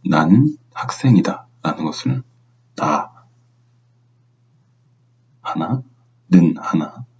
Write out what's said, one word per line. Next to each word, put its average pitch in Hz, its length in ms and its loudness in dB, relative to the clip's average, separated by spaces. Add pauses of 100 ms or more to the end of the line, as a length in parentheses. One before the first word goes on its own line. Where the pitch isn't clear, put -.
"나는 104 520 2 (160)
학생이다" - 720 0 (140)
라는 - 220 -6
것을 - 400 -6 (520)
나 - 360 -4 (2250)
하나, 123 420 -6 (460)
는 87 280 6
하나 82 480 -6 (140)